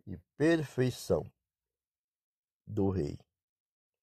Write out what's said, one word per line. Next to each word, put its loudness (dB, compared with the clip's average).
e -10
perfeição 0
do 0
rei. -2